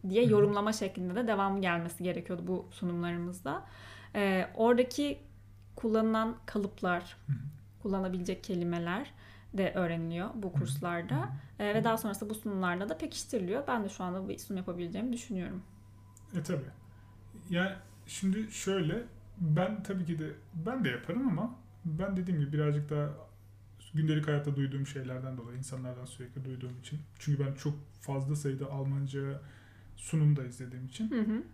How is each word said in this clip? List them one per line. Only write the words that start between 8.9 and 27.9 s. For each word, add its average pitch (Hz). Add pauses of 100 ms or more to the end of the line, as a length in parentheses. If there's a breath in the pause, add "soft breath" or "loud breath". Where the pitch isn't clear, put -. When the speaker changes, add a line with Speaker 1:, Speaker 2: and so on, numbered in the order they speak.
Speaker 1:
de 190
öğreniliyor 170
bu 202
Speaker 2:
Hı 170
hı. 139
Speaker 1:
kurslarda. 175
Speaker 2:
Hı 320
hı. -
Speaker 1:
E, -
ve 208
Speaker 2:
Hı 220
hı. 214
Speaker 1:
daha 226
sonrasında 208
bu 220
sunumlarda 190
da 320
pekiştiriliyor. 233
Ben 233
de 202
şu -
anda 190
bir -
sunum 196
yapabileceğimi 185
düşünüyorum. 185 (720)
Speaker 2:
E, 151
tabii. 156 (800 loud breath)
Yani 185 (360)
şimdi 208
şöyle, 190 (340)
ben 185
tabii 185
ki 156
de, 156 (240)
ben 208
de 139
yaparım 185
ama 196 (300)
ben 185
dediğim 180
gibi 143
birazcık 147
daha 147 (840)
gündelik 151
hayatta 143
duyduğum 135
şeylerden 127
dolayı, 120
insanlardan 127
sürekli 131
duyduğum 127
için. 151 (200)
Çünkü 139
ben 135
çok 147 (280)